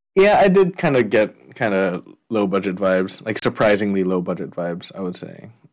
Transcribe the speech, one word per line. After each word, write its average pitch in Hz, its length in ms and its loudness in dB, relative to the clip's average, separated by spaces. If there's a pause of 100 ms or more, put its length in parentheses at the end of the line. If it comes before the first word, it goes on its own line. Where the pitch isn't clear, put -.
(160)
Yeah, 196 240 4
I 202 80 4
did 185 300 4
kinda 135 260 2
get 107 520 -2
kinda 95 480 -2 (260)
low 104 180 0
budget 95 280 -2
vibes, 95 500 -2
like, 110 120 -4
surprisingly 104 640 0
low 92 180 -2
budget 90 280 -8
vibes, 87 460 -10
I 98 60 -12
would 90 140 -8
say. - 340 -16 (240)